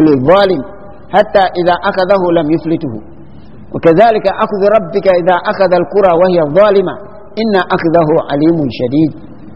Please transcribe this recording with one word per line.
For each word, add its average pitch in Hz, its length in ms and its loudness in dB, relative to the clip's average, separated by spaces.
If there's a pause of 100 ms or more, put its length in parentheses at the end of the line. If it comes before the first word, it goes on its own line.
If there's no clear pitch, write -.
للظالم 160 540 2 (500)
حتى 202 320 2 (160)
إذا 175 140 2 (160)
أخذه 190 320 0 (160)
لم 160 80 -2 (100)
يفلته. 160 380 -4 (800)
وكذلك 196 520 2 (180)
أخذ 208 180 -4 (140)
ربك 190 300 -2 (140)
إذا 175 160 0 (160)
أخذ 196 180 0 (100)
القرى 190 400 0
وهي 185 180 2 (180)
ظالمة 196 380 2 (480)
إن 220 120 -2 (220)
أخذه 165 320 0 (220)
عليم 156 280 0 (220)
شديد. 139 300 0 (460)